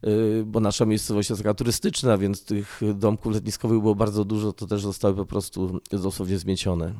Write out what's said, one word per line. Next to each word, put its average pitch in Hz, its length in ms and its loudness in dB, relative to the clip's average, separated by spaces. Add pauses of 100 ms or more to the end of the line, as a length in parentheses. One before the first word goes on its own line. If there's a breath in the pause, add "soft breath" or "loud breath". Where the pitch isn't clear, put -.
e, 107 60 -2 (360)
bo 110 160 0
nasza 107 260 2
miejscowość 107 440 0
jest 107 120 -2
taka 104 120 2
turystyczna, 120 640 0
więc 98 260 0
tych 101 360 -4 (140)
domków 107 400 0
letniskowych 107 460 0
było 107 140 4
bardzo 104 300 0
dużo, 107 280 -2
to 104 140 -10
też 101 160 -2
zostały 101 320 0
po 98 120 -4
prostu 92 540 -4 (100)
dosłownie 95 480 -2
zmiecione. 92 600 -2